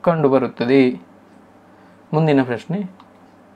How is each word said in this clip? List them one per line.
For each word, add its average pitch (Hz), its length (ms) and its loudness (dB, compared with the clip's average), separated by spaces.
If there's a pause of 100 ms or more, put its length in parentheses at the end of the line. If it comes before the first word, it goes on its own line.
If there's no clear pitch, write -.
ಕಂಡುಬರುತ್ತದೆ. 131 1000 0 (1120)
ಮುಂದಿನ 151 300 2
ಪ್ರಶ್ನೆ, 143 480 -6 (640)